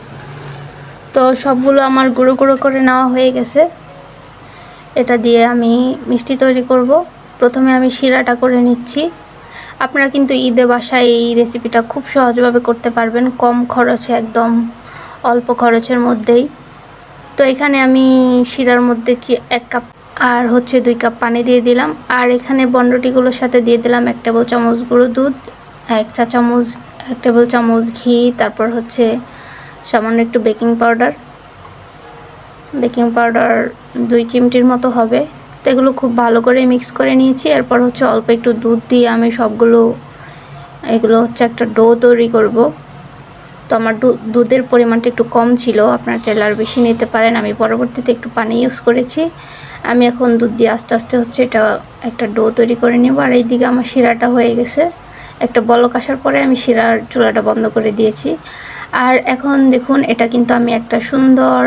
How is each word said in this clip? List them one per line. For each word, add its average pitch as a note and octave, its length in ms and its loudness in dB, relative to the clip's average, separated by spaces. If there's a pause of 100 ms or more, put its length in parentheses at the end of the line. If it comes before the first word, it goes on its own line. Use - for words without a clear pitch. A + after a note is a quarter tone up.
(1120)
তো C4 100 0 (140)
সবগুলো C4+ 460 2
আমার C4 280 2
গুঁড়ো B3+ 260 2
গুঁড়ো C4+ 220 2
করে C4+ 240 0
নেওয়া C4 260 2
হয়ে B3+ 240 2
গেছে। B3+ 300 -2 (1300)
এটা A#3+ 220 0
দিয়ে A#3 280 4
আমি A#3 260 0 (360)
মিষ্টি B3 280 -2
তৈরি C4 280 2
করব। B3+ 260 2 (480)
প্রথমে C4 360 2
আমি B3+ 180 2
শিরাটা B3+ 440 0
করে B3 260 0
নিচ্ছি। A#3+ 400 0 (760)
আপনারা C#4 300 0
কিন্তু C#4 260 0
ঈদে B3+ 300 2
বাসায় A#3+ 460 2
এই A#3 240 2
রেসিপিটা A#3 460 0
খুব A#3 260 -6
সহজভাবে A#3+ 520 2
করতে A#3+ 300 -4
পারবেন, A#3 420 -2
কম A#3+ 340 0
খরচে, B3 480 -2
একদম A3+ 380 -2 (720)
অল্প A#3+ 300 0
খরচের A#3+ 460 0
মধ্যেই। A#3+ 440 2 (880)
তো - 120 -2
এখানে C#4 380 0
আমি C4 240 4 (400)
শিরার B3 360 0
মধ্যে A#3+ 340 0
চি-, B3 340 -4
এক A#3+ 200 -4
কাপ A#3+ 160 -6 (360)
আর B3 260 0
হচ্ছে B3 340 0
দুই A#3+ 140 0
কাপ A#3 240 -2
পানি A#3+ 240 0
দিয়ে B3 180 2
দিলাম। B3 280 0 (200)
আর B3 220 0
এখানে C4 340 0
বনরুটিগুলোর B3 680 2
সাথে B3+ 260 0
দিয়ে A#3 180 2
দিলাম A#3+ 280 0
এক A#3+ 140 -4
টেবিল A#3 220 0
চামচ A#3 400 0
গুঁড়ো B3 240 2
দুধ, C4 280 -2 (540)
এক A3 240 0
চা B3 120 -2
চামচ, A#3+ 420 0 (400)
এক B3+ 140 -8
টেবিল A#3+ 260 4
চামচ A#3 440 0
ঘি, A#3+ 260 0 (200)
তারপর A3 360 -2
হচ্ছে A#3 320 -2 (800)
সামান্য A3+ 360 -2
একটু A#3 180 -2
বেকিং A3 360 -2
পাউডার, A#3 360 0 (1600)
বেকিং A#3+ 380 -2
পাউডার A#3 420 0 (540)
দুই A#3 180 2
চিমটির B3 400 2
মতো B3+ 240 2
হবে। A#3 300 0 (380)
তো - 120 -8
এগুলো C4 240 2
খুব C4 220 -2
ভালো A#3 260 2
করে B3 240 2
মিক্স B3 260 0
করে C4+ 240 0
নিয়েছি। C4 340 2
এরপর B3+ 320 0
হচ্ছে B3 240 0
অল্প A3 240 0
একটু A#3 240 2
দুধ A3+ 340 0
দিয়ে A#3+ 220 2
আমি A#3 220 0
সবগুলো, A#3 480 2 (1080)
এগুলো A3+ 340 2
হচ্ছে A#3 220 -2
একটা A#3 220 -2
ডো A3 200 2 (100)
তৈরি A#3+ 340 4
করব। A3 280 0 (1040)
তো - 120 -6
আমার A3+ 200 -2
দু-, A#3+ 240 0 (120)
দুধের A#3+ 320 2
পরিমাণটা A#3 460 2
একটু A#3+ 140 -2
কম A#3 320 0
ছিল, A3+ 240 -2 (100)
আপনারা A#3 300 -2
চাইলে G#3+ 260 -2
আর G#3 100 0
বেশি A3 260 -4
নিতে A#3 240 0
পারেন। A3+ 300 0
আমি G#3 180 -4
পরবর্তীতে A#3+ 580 -4
একটু A#3 180 -4
পানি A3+ 260 -4
ইউজ B3 240 -2
করেছি। B3+ 420 -2 (600)
আমি A#3+ 220 2
এখন A#3+ 320 0
দুধ A3+ 160 0
দিয়ে A3+ 180 0
আস্তে A3+ 240 -6
আস্তে A#3 220 -4
হচ্ছে A#3 260 -4
এটা A#3+ 180 0 (420)
একটা A#3 240 -6
ডো A3 240 -2
তৈরি A#3 240 0
করে A#3+ 220 0
নেব। B3+ 220 2
আর C4+ 140 0
এইদিকে B3 320 2
আমার B3 200 0
শিরাটা A#3+ 420 0
হয়ে A#3+ 280 0
গেছে, A#3+ 260 -2 (580)
একটা A#3+ 220 -2
বলক A#3+ 340 2
আসার C4 220 -4
পরে C#4 260 -2
আমি C4 120 2
শিরার A3+ 400 0 (140)
চুলাটা A#3 320 0
বন্ধ G#3+ 280 -2
করে A3 220 -2
দিয়েছি। A3 380 -2 (640)
আর B3+ 200 0 (120)
এখন C#4 320 -2 (120)
দেখুন, B3+ 340 0
এটা A#3 240 0
কিন্তু A#3+ 260 0
আমি A#3+ 200 0
একটা A#3 260 -4
সুন্দর C4 680 2